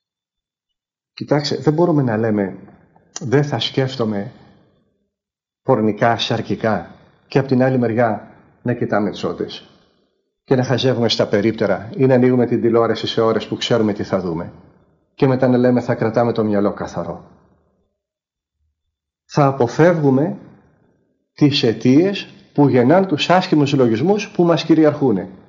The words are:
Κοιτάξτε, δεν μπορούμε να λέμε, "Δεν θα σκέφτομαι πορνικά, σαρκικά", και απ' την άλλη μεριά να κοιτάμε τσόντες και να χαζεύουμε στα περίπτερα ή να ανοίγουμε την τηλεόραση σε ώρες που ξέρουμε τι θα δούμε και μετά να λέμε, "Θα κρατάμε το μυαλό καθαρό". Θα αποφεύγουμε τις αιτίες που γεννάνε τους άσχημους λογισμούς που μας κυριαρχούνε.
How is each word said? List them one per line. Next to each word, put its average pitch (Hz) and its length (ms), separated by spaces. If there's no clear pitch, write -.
Κοιτάξτε, 143 440
δεν - 160
μπορούμε 160 300
να 120 140
λέμε, 104 420
"Δεν 143 240
θα 135 140
σκέφτομαι 113 720
πορνικά, 113 560
σαρκικά", 107 760
και - 100
απ' 135 80
την 127 160
άλλη 131 160
μεριά 113 580
να 120 120
κοιτάμε 104 360
τσόντες - 580
και 139 120
να 123 80
χαζεύουμε 120 440
στα 107 180
περίπτερα 104 680
ή 135 100
να 131 80
ανοίγουμε 127 320
την 117 140
τηλεόραση 113 460
σε - 140
ώρες 110 260
που 110 100
ξέρουμε 110 360
τι 98 100
θα 98 180
δούμε 85 320
και - 120
μετά 131 220
να 127 80
λέμε, 123 240
"Θα 120 140
κρατάμε 117 380
το 113 120
μυαλό 101 280
καθαρό". 85 520
Θα 147 220
αποφεύγουμε 143 920
τις 143 300
αιτίες 135 640
που 143 140
γεννάνε 127 380
τους 151 240
άσχημους 165 420
λογισμούς 139 560
που - 160
μας 165 200
κυριαρχούνε. 139 640